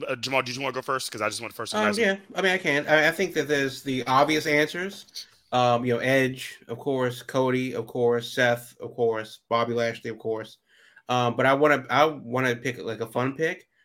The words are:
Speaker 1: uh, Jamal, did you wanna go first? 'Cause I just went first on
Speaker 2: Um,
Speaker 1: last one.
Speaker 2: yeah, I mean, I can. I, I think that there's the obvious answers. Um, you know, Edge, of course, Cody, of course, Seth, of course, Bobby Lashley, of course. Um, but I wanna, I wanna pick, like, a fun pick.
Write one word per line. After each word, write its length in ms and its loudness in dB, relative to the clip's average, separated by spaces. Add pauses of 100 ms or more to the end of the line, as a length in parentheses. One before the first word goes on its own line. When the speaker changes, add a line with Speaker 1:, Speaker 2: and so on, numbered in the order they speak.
Speaker 1:
uh, 80 -4
Jamal, 280 -2
did 120 -6
you 80 -8
wanna 120 -4
go 80 -6
first? 280 -4
'Cause 100 -8
I 80 2
just 120 -8
went 120 -10
first 220 -8
on 60 0
Speaker 2:
Um, 60 2
Speaker 1:
last 120 0
one. 80 2
Speaker 2:
yeah, 100 0 (200)
I 60 -4
mean, 100 2
I 60 0
can. 280 0
I, 220 6
I 20 0
think 240 -2
that 140 -2
there's 340 0
the 240 -4
obvious 400 4
answers. 800 -2 (240)
Um, 340 4
you 100 2
know, 60 0
Edge, 680 0
of 100 -8
course, 440 -2
Cody, 520 0
of 120 -6
course, 460 0
Seth, 480 2
of 140 -12
course, 540 -2
Bobby 260 0
Lashley, 360 -4
of 80 -10
course. 400 -8 (500)
Um, 260 2
but 120 2
I 80 6
wanna, 360 4
I 140 6
wanna 500 0
pick, 240 -6
like, 220 -6
a 60 -6
fun 280 -2
pick. 300 -4 (200)